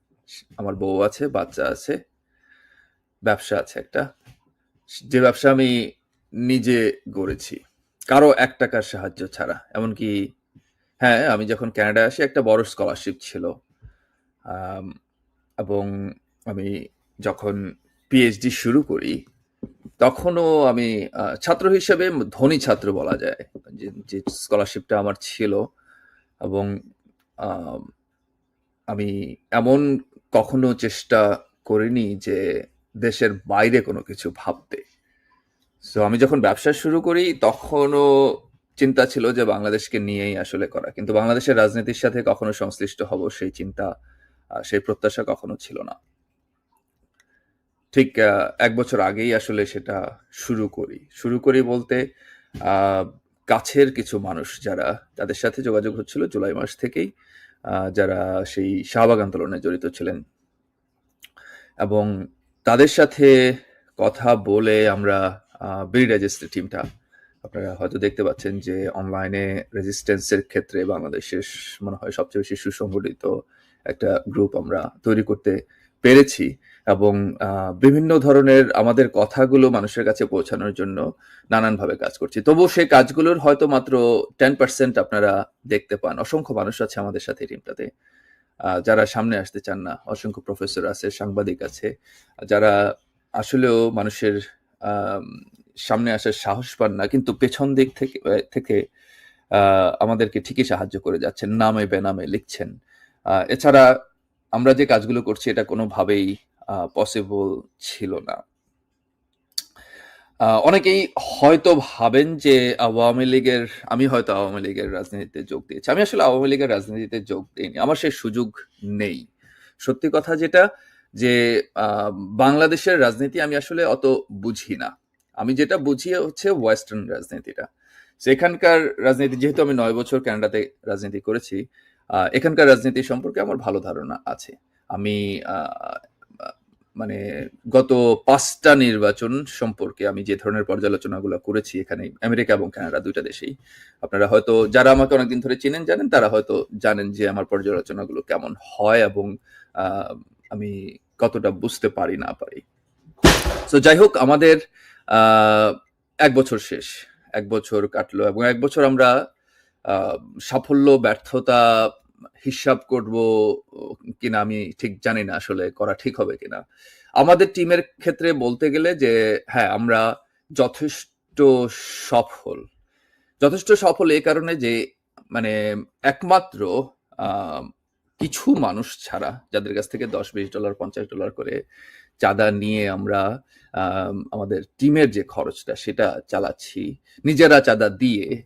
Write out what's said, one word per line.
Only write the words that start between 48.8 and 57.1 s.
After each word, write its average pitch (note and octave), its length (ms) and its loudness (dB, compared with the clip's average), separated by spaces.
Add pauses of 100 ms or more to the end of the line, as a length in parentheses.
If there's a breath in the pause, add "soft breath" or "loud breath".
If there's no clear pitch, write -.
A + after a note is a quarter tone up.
আগেই A2 360 0
আসলে G#2+ 300 -2
সেটা G2 520 -10 (140)
শুরু A2 360 -6
করি। - 440 -12
শুরু A#2+ 280 -4
করি C3 220 4
বলতে, B2 460 -2 (520 soft breath)
আহ, F#2+ 500 0 (380)
কাছের C3 460 2
কিছু A2+ 260 -6
মানুষ F#2 440 -10
যারা, F2+ 520 -6
তাদের G2+ 200 -8
সাথে A#2+ 260 -4
যোগাযোগ G#2+ 340 -2
হচ্ছিল C#3 320 -6
জুলাই G2 260 -4
মাস - 240 -10
থেকেই, E3 340 -6 (520 soft breath)